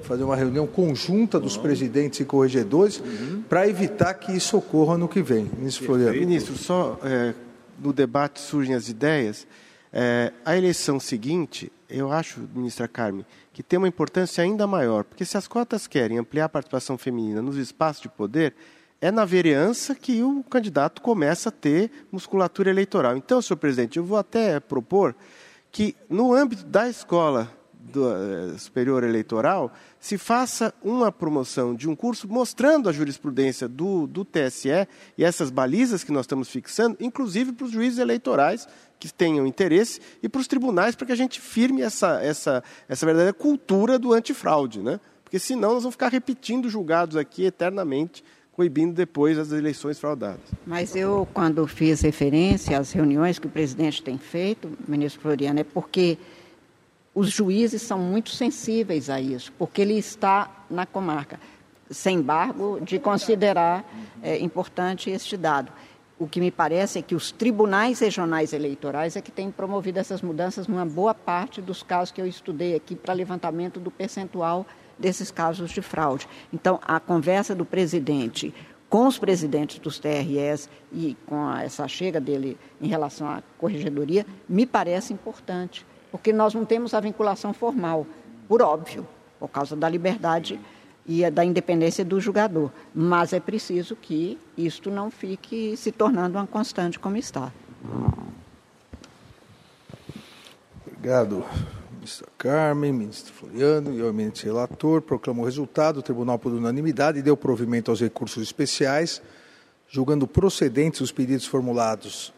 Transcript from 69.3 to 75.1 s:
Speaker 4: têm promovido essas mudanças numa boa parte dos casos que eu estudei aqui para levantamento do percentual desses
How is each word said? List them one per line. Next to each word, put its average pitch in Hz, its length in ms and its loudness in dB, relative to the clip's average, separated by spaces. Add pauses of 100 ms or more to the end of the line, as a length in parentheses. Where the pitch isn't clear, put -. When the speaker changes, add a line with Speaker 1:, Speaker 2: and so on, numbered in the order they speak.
Speaker 4:
têm 190 200 -8
promovido 190 480 -4
essas 185 240 -6
mudanças 175 440 -4
numa 180 160 -2
boa 175 300 0
parte 185 480 -4
dos 180 220 -10
casos 180 280 -2
que - 80 -12
eu 185 60 -4
estudei 175 480 -4
aqui 156 220 -4
para - 180 -6
levantamento 175 640 -6
do 180 120 -8
percentual 180 720 -4 (320)
desses 185 320 -2